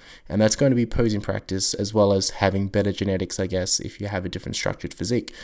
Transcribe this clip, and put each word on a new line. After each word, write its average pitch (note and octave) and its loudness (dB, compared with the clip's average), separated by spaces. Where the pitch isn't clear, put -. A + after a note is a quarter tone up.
And F#2+ -2
that's A2 6
going C#3 4
to B2+ 4
be A#2+ 2
posing A2+ 0
practice F#2+ -4
as G#2 -4
well G2+ 6
as F#2+ 2
having G2 0
better G2+ 0
genetics, F#2+ -2
I F#2+ 0
guess, F#2 0
if - -10
you G2+ -4
have G2 -4
a F2+ -4
different - -6
structured - -4
physique. A2+ -2